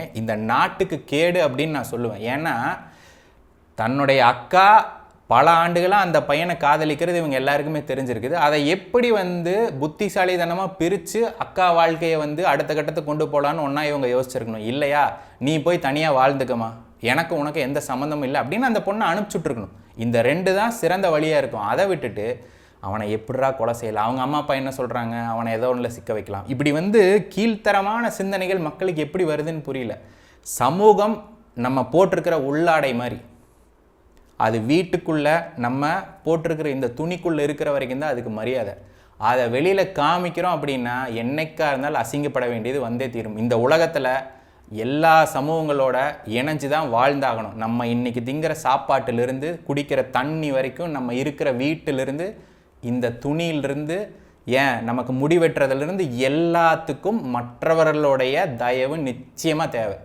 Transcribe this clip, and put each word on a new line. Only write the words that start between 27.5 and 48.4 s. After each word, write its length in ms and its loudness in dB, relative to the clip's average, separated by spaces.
சிந்தனைகள் 560 -2
மக்களுக்கு 400 -2
எப்படி 180 -2
வருதுன்னு 420 -4
புரியல. 280 -6
சமூகம் 680 4
நம்ம 320 0
போட்டிருக்கிற 540 2
உள்ளாடை 520 2
மாதிரி, 240 -4
அது 240 2
வீட்டுக்குள்ள 640 0
நம்ம 300 -2
போட்டிருக்கிற 500 -2
இந்த 240 -2
துணிக்குள்ள 480 -2
இருக்கிற 300 -2
வரைக்கும் 320 -2
தான் 100 -2
அதுக்கு 180 -6
மரியாதை. 420 -4
அதை 300 2
வெளியில 320 2
காமிக்கிறோம் 600 0
அப்படின்னா 380 -4
என்னைக்கா 500 -2
இருந்தாலும் 340 0
அசிங்கப்பட 460 -2
வேண்டியது 340 -2
வந்தே 280 -4
தீரும். 280 -6
இந்த 220 0
உலகத்துல 480 2
எல்லா 420 2
சமூகங்களோட 720 0
இணைஞ்சு 380 -2
தான் 200 0
வாழ்ந்தாகணும். 680 2
நம்ம 300 -2
இன்னைக்கு 340 -2
திங்கிற 360 -4